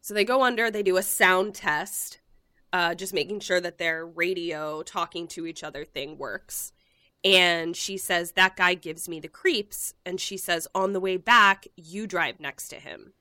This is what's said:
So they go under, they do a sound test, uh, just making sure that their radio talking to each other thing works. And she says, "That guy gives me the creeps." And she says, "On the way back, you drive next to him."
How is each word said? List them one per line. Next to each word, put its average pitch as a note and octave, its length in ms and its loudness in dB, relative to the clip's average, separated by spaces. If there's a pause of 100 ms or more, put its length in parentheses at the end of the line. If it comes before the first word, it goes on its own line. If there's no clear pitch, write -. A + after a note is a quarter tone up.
So - 140 -12
they G#3 100 4
go B3+ 180 4
under, A#3 280 2
they G#3 120 -4
do F#3 140 4
a F#3+ 60 4
sound F#3+ 520 4
test, - 680 -4 (520)
uh, F3 220 2
just F#3 180 -8
making G3 280 -2
sure F3+ 200 0
that F3 180 -8
their E3 280 -4
radio E3+ 760 -4
talking E3+ 460 -6
to E3+ 180 -10
each D#3+ 160 -12
other D3+ 220 -10
thing C#3+ 320 -10
works. - 560 -10 (520)
And F3 520 4
she G3 220 -6
says, F3 340 -2
"That F#3 240 2
guy F3+ 180 2
gives E3 340 -10
me E3+ 120 -8
the D#3 80 -14
creeps." - 640 -4 (140)
And F#3 140 -6
she - 160 -6
says, E3+ 380 -4
"On F#3+ 180 0
the F#3+ 80 -2
way F#3 160 -2
back, G3+ 500 6 (100)
you F3+ 300 -10
drive E3+ 340 -4
next - 280 -10
to - 80 -14
him." - 440 -16